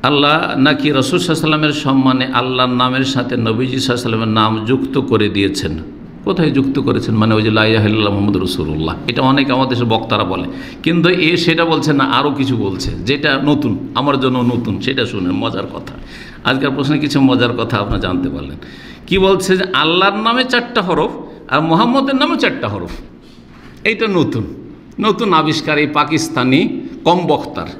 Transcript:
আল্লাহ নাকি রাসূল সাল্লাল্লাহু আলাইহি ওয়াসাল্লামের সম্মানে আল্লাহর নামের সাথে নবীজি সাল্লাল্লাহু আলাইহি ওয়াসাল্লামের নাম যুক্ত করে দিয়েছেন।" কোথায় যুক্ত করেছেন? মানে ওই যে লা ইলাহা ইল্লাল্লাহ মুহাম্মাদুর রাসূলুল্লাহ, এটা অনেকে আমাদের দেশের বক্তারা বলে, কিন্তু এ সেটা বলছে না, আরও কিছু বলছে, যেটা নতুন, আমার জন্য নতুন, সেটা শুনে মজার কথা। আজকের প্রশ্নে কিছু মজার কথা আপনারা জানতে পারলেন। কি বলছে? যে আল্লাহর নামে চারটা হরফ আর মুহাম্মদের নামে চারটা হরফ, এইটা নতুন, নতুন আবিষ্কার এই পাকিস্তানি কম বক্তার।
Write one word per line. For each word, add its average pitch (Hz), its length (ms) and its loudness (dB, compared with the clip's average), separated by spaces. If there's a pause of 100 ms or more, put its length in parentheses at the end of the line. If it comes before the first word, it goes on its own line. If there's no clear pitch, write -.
আল্লাহ 143 560 2
নাকি 147 320 2
রাসূল 135 280 2
সাল্লাল্লাহু 156 440 0
আলাইহি 147 100 2
ওয়াসাল্লামের - 0 -
সম্মানে 135 520 2
আল্লাহর 127 440 0
নামের 127 340 0
সাথে 127 340 -2
নবীজি 120 420 0
সাল্লাল্লাহু 117 440 -2
আলাইহি - 0 -
ওয়াসাল্লামের 110 40 -2
নাম 110 380 0
যুক্ত 135 320 0
করে 107 320 2
দিয়েছেন।" 92 480 -2 (480)
কোথায় 170 260 2
যুক্ত 135 280 0
করেছেন? - 360 0
মানে 110 200 2
ওই 110 80 2
যে 113 80 2
লা 110 140 2
ইলাহা 110 200 4
ইল্লাল্লাহ 104 280 2
মুহাম্মাদুর 98 280 0
রাসূলুল্লাহ, 78 540 -4 (120)
এটা - 140 -2
অনেকে 135 300 2
আমাদের 131 180 0
দেশের 120 160 0
বক্তারা 110 380 0
বলে, 92 240 -4 (360)
কিন্তু 170 260 2
এ 175 280 2
সেটা 165 280 2
বলছে 156 280 2
না, 139 100 2
আরও 139 280 0
কিছু 127 260 0
বলছে, 98 340 -2
যেটা 135 540 -2
নতুন, 143 500 0
আমার 135 240 0
জন্য 127 200 0
নতুন, 117 420 -2
সেটা 127 240 -2
শুনে 92 260 -4
মজার 107 320 -4 (100)
কথা। - 200 -12 (500)
আজকের 135 280 0
প্রশ্নে 143 280 0
কিছু 143 220 0
মজার 123 320 4
কথা 113 240 -2
আপনারা 101 220 -2
জানতে 90 300 -2
পারলেন। 71 280 -10 (500)
কি 185 100 2
বলছে? 185 400 4
যে 190 60 0 (100)
আল্লাহর 175 420 2
নামে 233 280 0
চারটা 247 380 0
হরফ 175 280 0 (400)
আর 139 120 2
মুহাম্মদের 240 540 2
নামে 311 220 2
চারটা 185 300 0
হরফ, 98 240 -6 (920)
এইটা 220 240 0
নতুন, 143 360 0 (560)
নতুন 214 340 0
আবিষ্কার 156 440 2
এই 147 100 2
পাকিস্তানি 147 960 0 (220)
কম 170 240 2
বক্তার। 107 400 -2 (120)